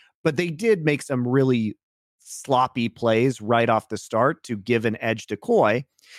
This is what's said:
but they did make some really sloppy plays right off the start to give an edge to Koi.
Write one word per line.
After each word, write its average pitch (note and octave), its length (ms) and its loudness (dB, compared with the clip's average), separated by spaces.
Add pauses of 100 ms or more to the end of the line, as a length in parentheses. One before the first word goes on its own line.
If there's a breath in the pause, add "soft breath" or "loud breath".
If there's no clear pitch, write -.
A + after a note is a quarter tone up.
(240 soft breath)
but D3+ 140 -2
they F3 120 -2
did F3 360 0
make D3 180 0
some B2 240 -2
really B2 500 2 (420)
sloppy B2+ 680 -2
plays A#2 540 0
right A#2 280 2
off A2 200 0
the G#2+ 80 -8
start B2+ 460 -2
to A#2+ 120 -8
give A2+ 300 -2
an A2 160 -2
edge A#2 260 -4
to G#2+ 80 -8
Koi. C3 480 0 (360 loud breath)